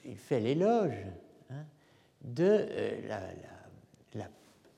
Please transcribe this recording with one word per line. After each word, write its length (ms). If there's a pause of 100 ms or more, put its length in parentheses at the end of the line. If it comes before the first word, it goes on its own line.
il 120
fait 220
l'éloge, 560 (560)
hein, 140 (580)
de, 220
euh, 640
la, 100
la, 1000
la 80 (500)